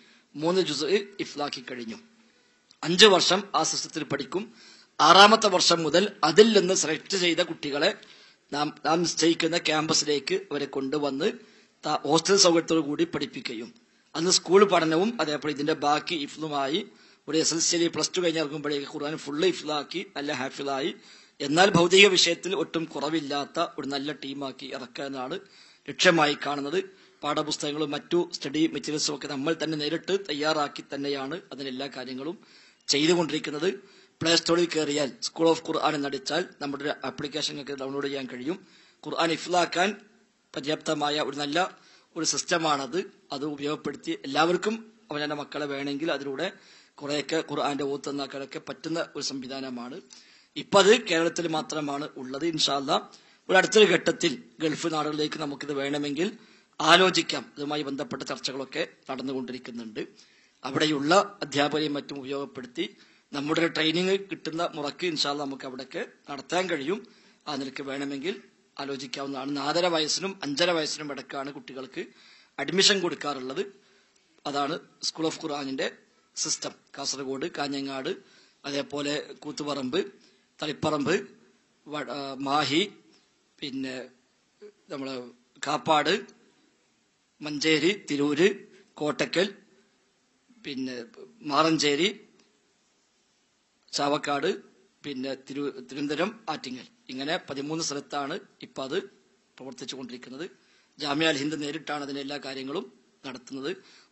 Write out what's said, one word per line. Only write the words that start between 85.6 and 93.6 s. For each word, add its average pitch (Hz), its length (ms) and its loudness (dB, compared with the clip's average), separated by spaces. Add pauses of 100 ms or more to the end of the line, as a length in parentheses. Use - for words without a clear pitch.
കാപ്പാട്, 151 540 2 (1200)
മഞ്ചേരി, 151 720 2
തിരൂര്, 147 440 4 (380)
കോട്ടക്കൽ, 151 600 0 (1120)
പിന്നെ 127 380 -8 (380)
മാറഞ്ചേരി, 147 800 4 (1700)